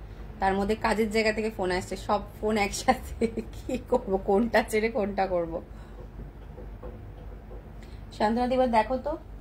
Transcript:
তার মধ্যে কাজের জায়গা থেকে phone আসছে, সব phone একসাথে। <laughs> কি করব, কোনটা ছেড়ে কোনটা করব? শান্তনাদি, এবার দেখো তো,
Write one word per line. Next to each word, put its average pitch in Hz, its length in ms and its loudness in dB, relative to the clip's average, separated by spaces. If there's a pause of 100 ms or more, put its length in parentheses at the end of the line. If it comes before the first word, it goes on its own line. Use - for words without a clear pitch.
(400)
তার 196 140 4
মধ্যে 202 200 2
কাজের 220 360 2
জায়গা 220 220 4
থেকে 214 180 0
phone 185 200 -2
আসছে, 185 260 -2
সব 208 240 2 (200)
phone 214 160 2
একসাথে। - 680 2 (160)
<laughs> - 120 -12
কি - 200 -6 (160)
করব, 240 220 2 (140)
কোনটা 214 340 6 (100)
ছেড়ে 220 180 2
কোনটা 196 380 0
করব? 175 260 0 (2750)
শান্তনাদি, 240 360 4
এবার 254 160 4
দেখো 226 280 4
তো, 277 140 -2 (280)